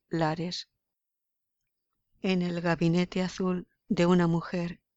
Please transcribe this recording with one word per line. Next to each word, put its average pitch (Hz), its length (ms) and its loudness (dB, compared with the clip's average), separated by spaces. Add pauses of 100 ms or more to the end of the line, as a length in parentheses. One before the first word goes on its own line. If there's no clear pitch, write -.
lares, 165 600 -4 (1500)
en 185 200 0
el 175 180 -4
gabinete 170 600 0
azul 180 460 -4 (200)
de 175 180 2
una 175 200 6
mujer 170 540 -4 (160)